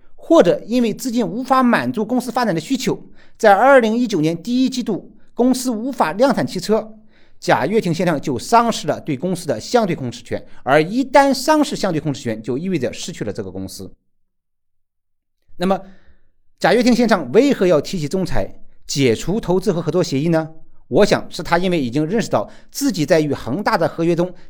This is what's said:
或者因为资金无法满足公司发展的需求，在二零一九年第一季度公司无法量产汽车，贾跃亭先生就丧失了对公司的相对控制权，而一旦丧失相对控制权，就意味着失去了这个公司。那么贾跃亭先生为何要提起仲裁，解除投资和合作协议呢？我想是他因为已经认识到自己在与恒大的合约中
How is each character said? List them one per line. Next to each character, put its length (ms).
或 260
者 220
因 180
为 120
资 160
金 140
无 180
法 200
满 300
足 120
公 140
司 140
发 140
展 80
的 60
需 160
求， 340
在 180
二 240
零 160
一 140
九 140
年 200
第 220
一 60
季 120
度 320
公 200
司 160
无 220
法 220
量 200
产 100
汽 140
车， 400
贾 260
跃 160
亭 140
先 100
生 160
就 160
丧 360
失 160
了 120
对 160
公 200
司 100
的 140
相 260
对 80
控 160
制 100
权， 240
而 180
一 220
旦 280
丧 300
失 140
相 160
对 80
控 120
制 80
权， 220
就 160
意 100
味 80
着 160
失 200
去 120
了 80
这 80
个 120
公 160
司。 260
那 80
么 160
贾 160
跃 80
亭 120
先 140
生 240
为 220
何 120
要 140
提 180
起 80
仲 160
裁， 240
解 300
除 240
投 180
资 140
和 80
合 100
作 140
协 160
议 80
呢？ 220
我 180
想 240
是 120
他 140
因 140
为 100
已 100
经 160
认 140
识 80
到 220
自 220
己 140
在 120
与 140
恒 300
大 160
的 100
合 160
约 100
中 200